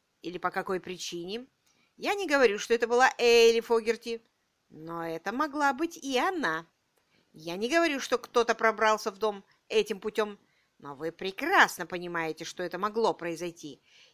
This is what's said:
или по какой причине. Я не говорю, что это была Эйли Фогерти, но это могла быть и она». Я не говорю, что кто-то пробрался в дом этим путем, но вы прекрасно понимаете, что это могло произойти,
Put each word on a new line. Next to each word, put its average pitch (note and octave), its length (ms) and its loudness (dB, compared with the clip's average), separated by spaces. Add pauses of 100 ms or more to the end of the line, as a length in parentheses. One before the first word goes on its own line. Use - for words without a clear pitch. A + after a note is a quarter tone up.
(200)
или F3+ 160 -10
по F3 140 -4
какой F#3 280 -4
причине. F3+ 680 -10 (500)
Я D4+ 180 -4
не G4+ 120 -4
говорю, B3 320 4
что A#3 160 -2
это A#3 120 0
была A#3+ 300 4
Эйли A#3 440 6
Фогерти, A3+ 640 -2 (460)
но E3 400 -10
это E3 240 -8
могла C#4+ 400 0
быть E4 240 -6
и C4+ 220 -4
она». A#3+ 480 -2 (680)
Я E3 240 -10
не A3 120 -2
говорю, D#4 320 2
что - 180 0
кто-то A#3 360 0
пробрался A3 560 2
в G3 80 -8
дом G3+ 260 -4 (240)
этим G#3+ 320 -2
путем, G#3 380 -4 (400)
но C#3+ 160 -16
вы D#3 180 -8
прекрасно G#3 760 2
понимаете, E3+ 580 -6
что - 180 -10
это F3 160 -6
могло G#3 360 0
произойти, E3 680 -10 (320)